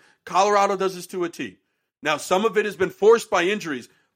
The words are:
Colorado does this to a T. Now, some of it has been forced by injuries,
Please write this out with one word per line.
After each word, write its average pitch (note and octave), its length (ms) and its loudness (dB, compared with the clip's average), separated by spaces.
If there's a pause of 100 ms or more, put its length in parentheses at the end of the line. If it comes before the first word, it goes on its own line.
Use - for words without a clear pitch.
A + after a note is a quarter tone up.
(240)
Colorado G3+ 540 2
does F#3 180 -2
this F3 120 -14
to F#3 160 -6
a E3 60 -4
T. B2 280 -12 (440)
Now, D3 160 -2
some F#3 280 -2
of A3 120 0
it G#3 80 0
has G3 100 -6
been F3 140 -2
forced A3 400 4
by F3+ 140 0
injuries, E3 460 -4 (260)